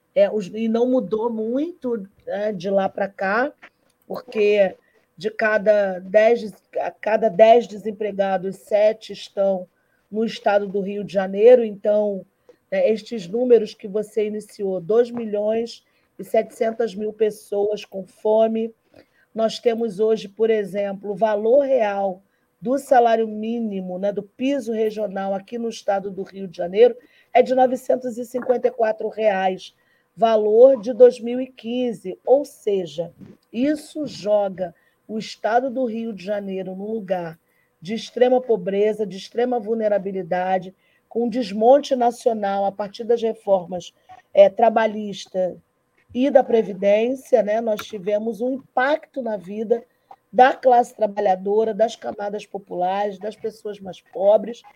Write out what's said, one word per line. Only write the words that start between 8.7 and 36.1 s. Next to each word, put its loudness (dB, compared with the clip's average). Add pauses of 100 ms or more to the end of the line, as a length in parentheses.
estão -2 (440)
no -2
estado 0
do -4
Rio -6
de -12
Janeiro. 6
Então, -2 (480)
né, 0
estes -4
números 2
que -16
você -4
iniciou, -6
dois 0
milhões -4 (360)
e -14
setecentas -2
mil -6
pessoas -4
com -14
fome. 0 (640)
Nós -4
temos -2
hoje, 0
por 0
exemplo, -4
o -8
valor 2
real -2 (400)
do -2
salário 4
mínimo, -6
né, -2
do -8
piso -4
regional -4
aqui -8
no -6
estado -4
do -10
Rio -12
de -16
Janeiro 4 (380)
é 6
de -2
novecentos 0
e -10
cinquenta -2
e -2
quatro -2
reais, -2 (420)
valor 6
de -6
dois 8
mil -4
e -6
quinze. -6
Ou 4
seja, -6 (400)
isso -4
joga -2 (340)
o -8
estado -2
do -2
Rio -6